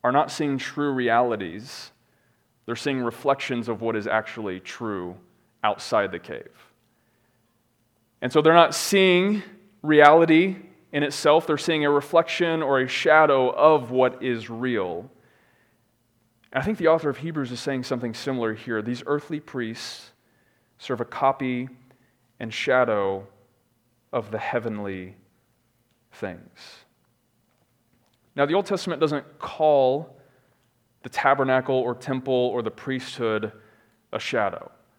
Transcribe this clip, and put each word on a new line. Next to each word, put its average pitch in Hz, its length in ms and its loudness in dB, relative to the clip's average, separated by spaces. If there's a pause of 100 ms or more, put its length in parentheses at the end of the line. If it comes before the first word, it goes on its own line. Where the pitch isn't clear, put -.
are 123 80 2
not 139 200 2
seeing 143 260 -2
true 143 340 -4
realities. 117 1000 -2 (720)
They're 117 100 -6
seeing 131 260 -4
reflections 120 680 -4
of 110 120 -4
what 113 140 -2
is 104 120 -4
actually 107 520 -4
true 92 560 -8 (480)
outside 107 480 0
the 87 80 -8
cave. - 300 -14 (1700)
And 123 120 -6
so 156 80 4
they're 160 120 6
not 165 200 6
seeing 190 680 2 (400)
reality 160 720 6 (360)
in 143 120 -2
itself. 147 420 2
They're 151 120 0
seeing 156 280 0
a 143 60 4
reflection 160 720 2
or 135 160 2
a 131 80 0
shadow 147 600 4
of 143 420 4
what 127 320 2
is 113 260 -4
real. 113 600 -4 (1400)
And 131 120 -2
I - 20 -4
think 214 120 -4
the 170 100 2
author 160 220 4
of 131 80 -4
Hebrews 147 340 -6
is 120 80 -8
saying 135 240 -4
something 120 300 -4
similar 117 400 -4
here. 110 280 -6
These 120 240 -6
earthly 147 340 -4
priests - 720 -10 (680)
serve 123 240 -6
a 120 40 -4
copy 131 640 -2 (680)
and 113 140 -8
shadow 104 760 0 (840)
of 107 180 -4
the 110 60 -6
heavenly 101 800 -6 (1000)
things. - 360 -12 (1900)
Now, 143 100 2
the 147 80 -2
Old 196 120 0
Testament 175 360 -4
doesn't 151 380 -4
call 143 800 0 (840)
the - 60 -12
tabernacle 131 680 0
or 123 200 -2
temple 131 380 -6
or 123 280 0
the 110 100 -6
priesthood 113 800 -6 (600)
a 107 60 -6
shadow. 104 520 -4 (280)